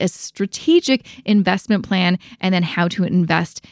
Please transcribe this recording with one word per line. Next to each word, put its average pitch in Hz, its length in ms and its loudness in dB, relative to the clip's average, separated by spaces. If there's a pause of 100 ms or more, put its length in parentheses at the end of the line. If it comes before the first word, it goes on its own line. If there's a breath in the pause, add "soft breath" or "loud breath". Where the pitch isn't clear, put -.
a 185 80 0
strategic - 1000 0 (200 loud breath)
investment 196 600 0
plan 180 320 0 (220 loud breath)
and 185 140 0
then 175 80 2
how 175 260 0
to 180 160 -2
invest 170 680 0